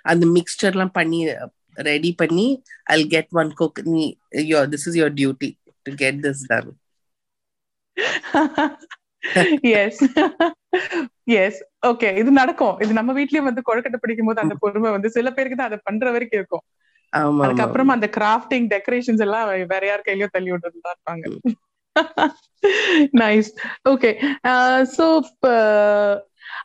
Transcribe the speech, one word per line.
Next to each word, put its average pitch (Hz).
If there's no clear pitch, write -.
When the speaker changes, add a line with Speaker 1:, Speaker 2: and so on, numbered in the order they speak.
Speaker 1:
அந்த 170
மிக்ஸ்சர்லாம் 185
பண்ணி, 165
ரெடி 151
பண்ணி, 170
I'll 156
get 160
one 160
cook. 160
நீ, 160
your, 151
this 147
is 170
your 156
duty 139
to 139
get 139
this 139
done. -
Speaker 2:
<laughs> -
Yes. 214
<laughs> 277
Yes. 202
Okay. 233
இது 233
நடக்கும். 269
இது 214
நம்ம 226
வீட்லயும் 277
வந்து 240
கொழுக்கட்டை 240
பிடிக்கும் 226
போது 220
அந்த 208
Speaker 1:
ம். 196
Speaker 2:
பொறுமை 214
வந்து 208
சில 233
பேருக்கு 254
தான் 254
அதை 214
பண்ற 220
வரைக்கும் 233
இருக்கும். 180
Speaker 1:
ஆமா, 151
ஆமா. 147
Speaker 2:
அதுக்கப்புறமா 220
அந்த 208
கிராஃப்டிங், 233
டெக்கரேஷன்ஸ் 226
எல்லாம் 214
வேற 190
யார் 202
கையிலயோ 202
தள்ளி 185
விடுறதுல 170
தான் 180
இருப்பாங்க. 165
Speaker 1:
ம். 226
Speaker 2:
<laughs> 330
Nice. 220
Okay. 254
Uh, 254
so, 294
uh, 208